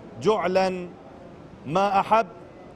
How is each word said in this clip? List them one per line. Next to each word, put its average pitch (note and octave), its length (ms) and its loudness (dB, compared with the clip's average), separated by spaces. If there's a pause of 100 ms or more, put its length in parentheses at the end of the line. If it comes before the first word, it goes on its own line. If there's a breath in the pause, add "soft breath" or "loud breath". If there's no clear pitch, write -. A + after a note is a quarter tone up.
(220)
جعلاً F#3 680 0 (760)
ما F#3+ 340 0
أحب، G#3+ 280 2 (480)